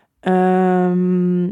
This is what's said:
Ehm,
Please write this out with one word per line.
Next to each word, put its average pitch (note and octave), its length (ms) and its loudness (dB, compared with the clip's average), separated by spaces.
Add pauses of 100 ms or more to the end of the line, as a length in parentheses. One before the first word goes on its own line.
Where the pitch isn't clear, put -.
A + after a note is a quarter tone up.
(500)
Ehm, F3+ 1040 0